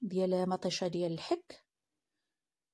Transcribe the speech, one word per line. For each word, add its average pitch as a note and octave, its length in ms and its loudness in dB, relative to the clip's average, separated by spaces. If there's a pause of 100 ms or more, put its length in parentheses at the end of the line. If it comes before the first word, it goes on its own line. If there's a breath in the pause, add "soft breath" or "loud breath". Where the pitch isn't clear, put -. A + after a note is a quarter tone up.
ديال F#3 460 2
مطيشه F#3 400 0
ديال E3+ 240 0
الحك. - 580 -4 (1040)